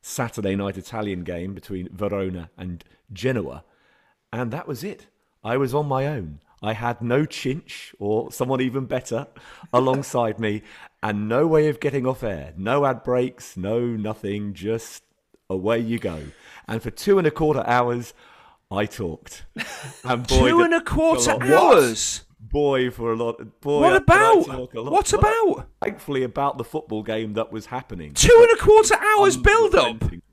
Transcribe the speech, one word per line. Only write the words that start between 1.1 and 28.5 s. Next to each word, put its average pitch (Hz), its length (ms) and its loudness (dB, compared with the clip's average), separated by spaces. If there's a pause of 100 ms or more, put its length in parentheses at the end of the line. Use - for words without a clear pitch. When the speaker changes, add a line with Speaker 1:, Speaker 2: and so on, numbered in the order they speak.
Speaker 1:
game 87 320 -10
between 92 380 -12
Verona 95 640 -6
and 90 260 -12 (280)
Genoa, 95 520 -4 (680)
and 120 180 -6
that 151 180 -10
was 135 160 -10
it. - 220 -12 (360)
I 113 140 -2
was 131 160 0
on 147 140 0
my 135 220 -2
own. 85 320 -8 (220)
I 107 100 -4
had 117 280 -4
no 123 240 0
Chinch - 720 -8
or 107 340 -2
someone 131 280 -2
even 131 260 -2
better 123 420 -6 (220)
<laughs> - 220 -18
alongside 127 680 0
me, 107 220 -2 (400)
and 104 260 -4
no 131 180 2
way 156 220 2
of 143 120 -4
getting 135 260 -2
off 131 160 -4
air. 80 340 -8
No 120 280 0
ad 127 180 -2
breaks, 123 540 -4
no 101 240 -4
nothing, 104 720 -6
just 104 520 -8 (440)
away 95 300 -2
you 117 200 -4
go. 87 220 -6 (460)
And 113 160 -8
for 113 80 -8
two - 280 2
and 175 80 2
a 151 40 4
quarter 151 360 0
hours, 120 460 0 (580)
I 104 160 -2
talked. - 640 -10
<laughs> - 540 -14
And 123 220 -4
boy, 131 240 6
Speaker 2:
Two 330 80 4
Speaker 1:
did 349 80 6
Speaker 2:
and 330 80 2
a 339 80 2
quarter 320 500 2
Speaker 1:
a - 40 0
lot. 269 400 6
Speaker 2:
hours? 120 460 0 (180)
Speaker 1:
Boy, 135 500 0
for 117 220 -4
a 113 40 -2
lot. 113 440 -8
Boy, 143 200 0
Speaker 2:
What 339 140 6
Speaker 1:
I, - 20 4
Speaker 2:
about? 392 520 4
Speaker 1:
I 262 80 -10
talk - 180 -12
a 113 60 -6
lot. 269 120 -6
Speaker 2:
What 392 200 0
Speaker 1:
Well, 427 420 2
Speaker 2:
about? - 140 -12 (140)
Speaker 1:
thankfully, 139 400 -4
about 139 360 -4
the 117 60 -6
football 110 380 -8
game 110 320 -6
that 110 180 -4
was 110 140 -10
happening. 90 480 -12
Speaker 2:
Two 466 360 8